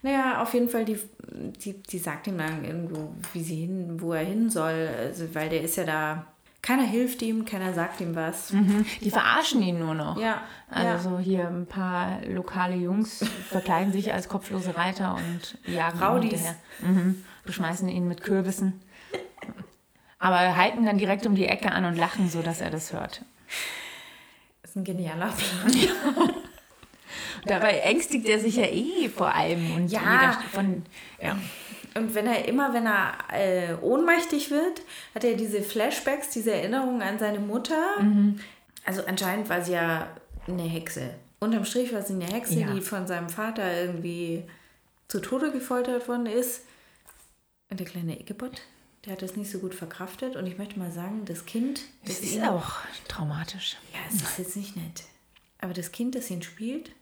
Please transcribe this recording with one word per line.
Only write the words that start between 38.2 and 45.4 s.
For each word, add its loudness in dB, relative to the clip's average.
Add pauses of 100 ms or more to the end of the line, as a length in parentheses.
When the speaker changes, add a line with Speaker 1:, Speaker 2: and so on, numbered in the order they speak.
Speaker 1:
Also -2
anscheinend -2
war 0
sie -2
ja 0 (400)
eine -4
Hexe. -6 (240)
Unterm 2
Strich 0
war -2
sie -4
eine -2
Hexe, 0
Speaker 2:
Ja. 0
Speaker 1:
die -2
von -4
seinem -4
Vater -2
irgendwie -4 (640)
zu -2
Tode 0